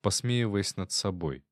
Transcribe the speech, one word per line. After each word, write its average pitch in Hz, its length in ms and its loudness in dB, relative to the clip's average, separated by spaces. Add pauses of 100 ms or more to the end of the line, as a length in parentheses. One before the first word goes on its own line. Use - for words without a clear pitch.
посмеиваясь 107 760 2
над 92 160 -4
собой. 85 600 -2